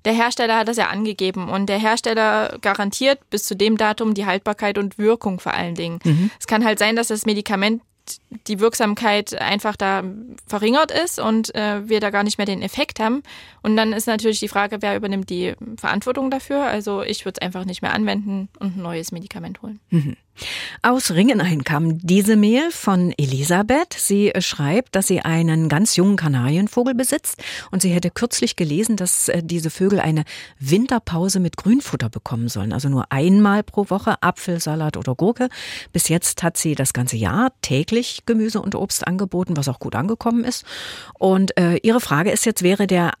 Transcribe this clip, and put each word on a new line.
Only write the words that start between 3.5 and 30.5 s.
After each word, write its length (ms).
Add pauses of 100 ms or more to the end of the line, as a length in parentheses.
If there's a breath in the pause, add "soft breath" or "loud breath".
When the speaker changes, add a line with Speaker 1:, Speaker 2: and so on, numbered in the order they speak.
Speaker 1:
dem 220
Datum 380
die 100
Haltbarkeit 540
und 180
Wirkung 440
vor 120
allen 220
Dingen. 300
Speaker 2:
Mhm. 260 (100)
Speaker 1:
Es 60
kann 180
halt 140
sein, 180
dass 120
das 180
Medikament 560 (640)
die 120
Wirksamkeit 800
einfach 380
da 260 (440)
verringert 440
ist 280
und, 360
äh, 320
wir 140
da 80
gar 160
nicht 140
mehr 80
den 160
Effekt 380
haben. 220 (380 loud breath)
Und 160
dann 160
ist 140
natürlich 340
die 80
Frage, 320
wer 160
übernimmt 320
die 240 (240)
Verantwortung 540
dafür? 320
Also 400
ich 240
würd's 140
einfach 260
nicht 160
mehr 100
anwenden 560 (120)
und 180
ein 40
neues 300
Medikament 480
holen. 200 (100)
Speaker 2:
Mhm. 260 (680 loud breath)
Aus 280
Ringenhain 540
kam 340
diese 380
Mail 340
von 480
Elisabeth. 760
Sie, 380
äh, 80
schreibt, 540
dass 140
sie 120
einen 480
ganz 280
jungen 200
Kanarienvogel 800
besitzt 480 (300 loud breath)
und 100
sie 80
hätte 200
kürzlich 440
gelesen, 420
dass, 320
äh, 160
diese 240
Vögel 300
eine 240 (380 loud breath)